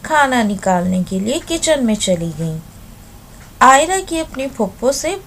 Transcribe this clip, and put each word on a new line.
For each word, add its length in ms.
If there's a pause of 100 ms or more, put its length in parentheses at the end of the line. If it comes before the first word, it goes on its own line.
खाना 380
निकालने 600
के 160
लिए 200
किचन 460
में 100
चली 360
गईं।" 280 (1000)
आयरा 380
की 200
अपनी 280
फुप्पो 440
से 240 (120)